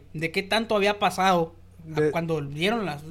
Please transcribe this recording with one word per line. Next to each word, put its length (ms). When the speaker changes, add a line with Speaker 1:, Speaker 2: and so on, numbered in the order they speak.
Speaker 1:
de 180
qué 100
tanto 340
había 220
pasado 560
a 60
Speaker 2:
De 100
Speaker 1:
cuando 300
vieron 440
las, 260